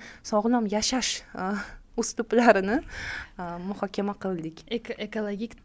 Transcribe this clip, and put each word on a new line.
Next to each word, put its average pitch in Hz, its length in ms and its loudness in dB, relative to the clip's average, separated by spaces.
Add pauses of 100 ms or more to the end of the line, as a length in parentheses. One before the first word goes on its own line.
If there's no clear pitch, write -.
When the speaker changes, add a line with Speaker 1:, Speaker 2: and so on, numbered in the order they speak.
(240)
Speaker 1:
sog'lom 226 440 2
yashash, 214 540 0 (100)
a, 190 240 -4 (420)
uslublarini, 226 800 4 (580)
a, 175 220 -6
muhokama 202 560 -4
qildik. 165 520 -6
Speaker 2:
Ek-, 233 320 -6
ekologik 214 560 -6 (120)